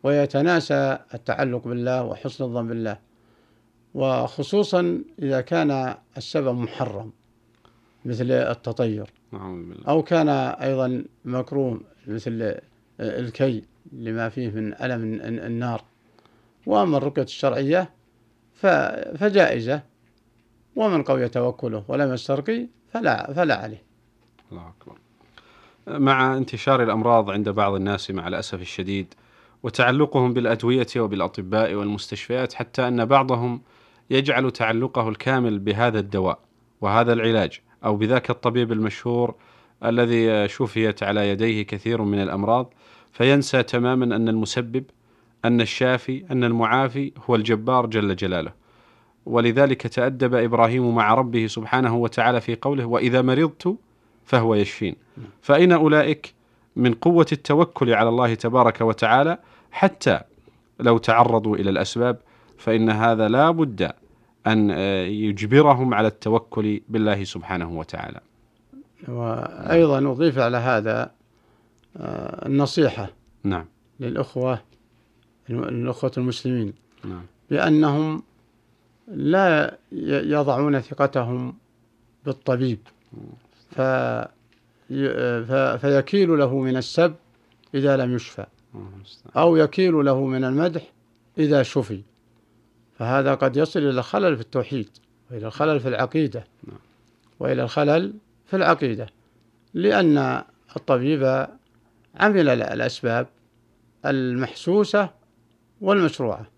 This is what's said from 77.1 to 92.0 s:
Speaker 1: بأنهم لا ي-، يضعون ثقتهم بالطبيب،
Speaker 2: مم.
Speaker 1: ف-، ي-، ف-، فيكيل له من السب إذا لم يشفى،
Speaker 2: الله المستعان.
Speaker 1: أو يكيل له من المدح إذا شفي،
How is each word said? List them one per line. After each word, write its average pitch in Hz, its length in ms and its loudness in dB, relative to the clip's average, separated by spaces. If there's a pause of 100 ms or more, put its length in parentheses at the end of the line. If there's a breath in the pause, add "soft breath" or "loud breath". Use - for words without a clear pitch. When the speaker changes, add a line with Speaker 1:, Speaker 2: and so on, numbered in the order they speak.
Speaker 1:
بأنهم 156 720 2 (840)
لا 165 720 0 (140)
ي-، 147 400 -2
يضعون 143 480 0
ثقتهم 127 760 -4 (720)
بالطبيب، 127 520 -2 (340)
Speaker 2:
مم. - 80 -18 (500)
Speaker 1:
ف-، 123 540 -2 (640)
ي-، 123 540 -2
ف-، 127 360 0
فيكيل 147 580 2
له 135 200 2
من 131 180 0
السب 165 380 0 (600)
إذا 139 220 2
لم 123 180 0
يشفى، 107 320 -10 (280)
Speaker 2:
الله 101 220 -16
المستعان. - 400 -20
Speaker 1:
أو 165 200 6
يكيل 165 380 2
له 135 320 2
من 131 180 -2
المدح 156 380 -2 (560)
إذا 147 240 4
شفي، 104 400 -4 (960)